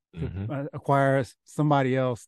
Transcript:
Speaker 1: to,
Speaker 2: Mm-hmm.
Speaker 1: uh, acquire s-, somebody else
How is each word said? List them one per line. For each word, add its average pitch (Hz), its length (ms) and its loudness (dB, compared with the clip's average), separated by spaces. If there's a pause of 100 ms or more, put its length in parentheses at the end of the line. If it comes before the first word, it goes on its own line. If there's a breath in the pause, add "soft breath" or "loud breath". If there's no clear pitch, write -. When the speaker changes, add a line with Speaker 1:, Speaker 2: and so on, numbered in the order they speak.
(140)
Speaker 1:
to, 165 60 -8
Speaker 2:
Mm-hmm. 98 300 -6
Speaker 1:
uh, 139 220 -6
acquire 139 460 2
s-, - 260 -6
somebody 139 520 0
else 127 320 -4